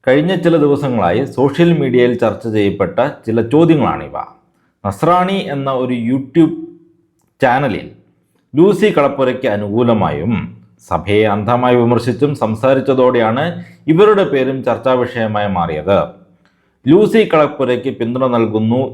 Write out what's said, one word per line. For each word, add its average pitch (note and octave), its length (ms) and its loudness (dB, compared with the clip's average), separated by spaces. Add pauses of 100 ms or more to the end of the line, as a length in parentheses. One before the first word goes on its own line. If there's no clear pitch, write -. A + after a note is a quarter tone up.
കഴിഞ്ഞ D#3 280 2
ചില E3 220 0
ദിവസങ്ങളായി C3 680 0
സോഷ്യൽ C#3+ 540 0
മീഡിയയിൽ B2 380 2
ചർച്ച A2 300 -2
ചെയ്യപ്പെട്ട G2+ 520 -2 (260)
ചില A2+ 160 0 (120)
ചോദ്യങ്ങളാണിവ. G#2+ 640 0 (680)
നസ്രാണി F3+ 540 0 (160)
എന്ന C#3 160 -4
ഒരു B2+ 240 -2 (140)
YouTube C#3 440 0 (880)
ചാനലിൽ A#2 460 0 (680)
ലൂസി G3 420 4
കളപ്പുരയ്ക്ക് C3 500 0
അനുകൂലമായും G#2 840 0 (560)
സഭയെ G2+ 380 0
അന്ധമായി A#2+ 500 0
വിമർശിച്ചും B2 600 0
സംസാരിച്ചതോടെയാണ് B2+ 1080 0 (440)
ഇവരുടെ G3 360 4
പേരും C3 400 -2
ചർച്ചാ B2 300 0
വിഷയമായി A2 640 -2
മാറിയത്. E2 420 0 (840)
ലൂസി G3+ 360 4 (120)
കളപ്പുരയ്ക്ക് C3+ 680 0
പിന്തുണ B2 280 -2
നൽകുന്നു A2+ 540 0 (120)